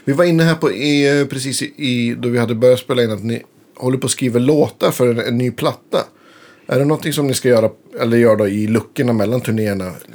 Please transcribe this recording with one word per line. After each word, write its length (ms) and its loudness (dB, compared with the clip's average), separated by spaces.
Vi 80 -2
var 120 2
inne 180 2
här 120 4
på, 180 0
i, 480 2
eh, 60 0
precis 360 -6
i, 40 -6
i, 420 -2
då 100 -4
vi 100 0
hade 160 0
börjat 260 4
spela 220 -2
in, 100 0
att 120 -8
ni 180 -6
håller 220 -2
på 80 -6
att 40 -2
skriva 280 -2
låtar 520 2
för 200 0
en, 100 0
en 180 -2
ny 120 0
platta. 480 -4
Är 120 0
det 60 2
någonting 280 -2
som 140 -2
ni 80 -2
ska 140 -2
göra, 220 4
eller 160 2
gör 200 6
då 120 0
i 180 -2
luckorna 460 -2
mellan 280 0
turnéerna 520 -4